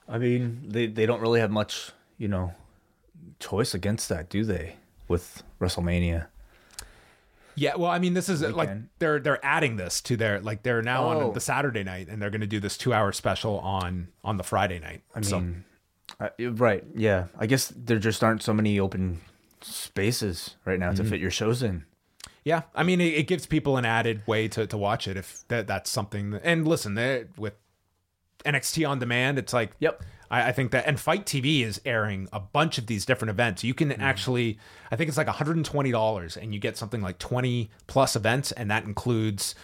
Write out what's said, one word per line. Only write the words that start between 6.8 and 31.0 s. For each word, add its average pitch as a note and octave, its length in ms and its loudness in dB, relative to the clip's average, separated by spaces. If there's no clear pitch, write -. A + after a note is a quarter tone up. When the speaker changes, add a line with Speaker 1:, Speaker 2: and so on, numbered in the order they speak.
Speaker 2:
Yeah, C#3 200 2
well, F3 120 2
I F3 100 2
mean, F3+ 160 2
this F3+ 120 0
is, D#3+ 160 2
uh, - 60 2
like, D#3+ 180 0
Speaker 1:
Weekend. G#2+ 220 -8
Speaker 2:
they're, D3+ 200 2
they're C#3 260 0
adding C#3+ 320 2
this F2+ 240 -4
to B2 160 0
their, G#2 240 0
like, G#2+ 220 -6
they're A#2+ 180 0
now B2 240 0
Speaker 1:
Oh. B2+ 240 0
Speaker 2:
on G#2 40 -4
the A#2 60 -4
Saturday B2+ 460 0
night, F#2 240 -8
and G#2+ 120 -6
they're G#2 80 -2
gonna G#2+ 180 -4
do G#2 120 -2
this G2 180 -4
two-hour G#2+ 360 2
special G2+ 460 -2
on, F2+ 500 -4
on G#2+ 100 -2
the F2+ 80 -4
Friday F#2+ 360 0
night. D#2+ 240 -14
Speaker 1:
I A2+ 60 -4
Speaker 2:
So G2 180 0
Speaker 1:
mean, F2+ 240 -4
uh, G#2 180 -4
you're A#2+ 140 -2
right, A2 320 4
yeah. G2 320 4
I - 60 0
guess B2+ 280 2
there A#2+ 260 0
just G#2+ 260 2
aren't A2 180 2
so A2 100 2
many G#2+ 260 4
open F#2 420 0
spaces - 920 -2
right F#2 140 0
now F2+ 120 0
to F#2+ 100 0
Speaker 2:
Mm-hmm. A2 80 0
Speaker 1:
fit G2+ 120 -2
your F2+ 100 0
shows A#2+ 320 0
in. F2+ 220 -2
Speaker 2:
Yeah, E3 200 2
I - 80 2
mean, F3+ 180 4
it, E3 120 4
it D3+ 140 2
gives F3 180 -2
people C#3+ 320 2
an A#2+ 80 2
added A2+ 420 2
way A2 220 2
to, A2 180 -2
to G#2+ 100 -6
watch G#2 300 0
it F#2+ 100 -4
if - 300 -14
that, A#2 180 -2
that's G2 240 -4
something G#2 420 -4
that, G#2 120 -6
and E3 240 2
listen, G#2+ 280 0
they, A#2+ 300 0
with G#2 160 -6
N D3 100 0
X - 200 0
T D#3+ 120 2
On C#3 140 0
Demand, B2 400 2
it's - 140 -6
like, A#2 260 2
Speaker 1:
Yep. D#3 240 0
Speaker 2:
I, A#2+ 200 2
I - 20 2
think B2 200 0
that, B2+ 160 2
and C#3+ 120 2
Fight F#3+ 260 0